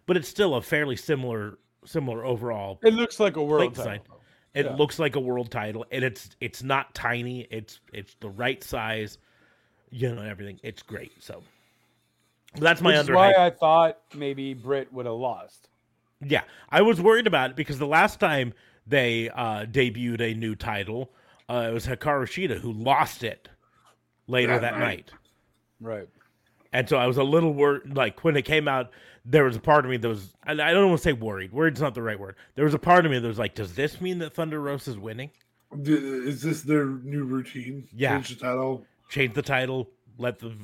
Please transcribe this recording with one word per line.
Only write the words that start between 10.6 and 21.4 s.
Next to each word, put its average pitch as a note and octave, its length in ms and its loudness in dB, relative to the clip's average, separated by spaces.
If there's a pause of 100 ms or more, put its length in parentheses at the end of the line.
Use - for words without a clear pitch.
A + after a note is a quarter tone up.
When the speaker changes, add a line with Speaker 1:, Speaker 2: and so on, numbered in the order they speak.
Speaker 1:
It's A#2 180 -14
great. - 300 -14 (100)
So - 220 -18 (1120)
that's D#3+ 260 4
my E3 120 6
Speaker 2:
Which D3+ 80 6
is C#3 80 0
Speaker 1:
underhype. C3 60 4
Speaker 2:
why G3 180 10 (120)
I F3 60 4
thought D#3+ 480 4 (160)
maybe C#3 400 -6
Britt B2+ 360 -4
would B2+ 140 -10
have A#2 100 -4
lost. - 540 -8 (560)
Speaker 1:
Yeah, C#3 160 0 (280)
I D3+ 120 6
was G#3+ 180 6
worried A3 280 6
about C3+ 240 2
it B2+ 40 -18
because C#3+ 220 -6
the C#3+ 80 -4
last D#3+ 340 4
time C#3 360 0 (320)
they, A#2 420 2
uh, A2 380 -4
debuted A#2+ 540 0
a A2+ 120 -2
new A2 220 -4
title, G#2+ 580 -8 (340)